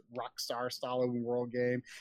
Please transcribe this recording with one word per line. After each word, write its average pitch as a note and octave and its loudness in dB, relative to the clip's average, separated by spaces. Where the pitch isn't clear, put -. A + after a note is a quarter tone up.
Rockstar B2 -4
style B2+ -2
open B2 2
world A#2+ 0
game. B2 2